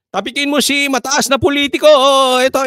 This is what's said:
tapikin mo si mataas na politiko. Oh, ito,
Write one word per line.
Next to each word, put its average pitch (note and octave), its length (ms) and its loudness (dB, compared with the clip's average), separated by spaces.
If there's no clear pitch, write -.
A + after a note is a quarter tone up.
tapikin C4 400 -4
mo D4 80 0
si C#4+ 320 -2
mataas C4 400 -2
na C4 80 -2
politiko. C#4+ 480 0
Oh, C4+ 480 4
ito, C4 300 0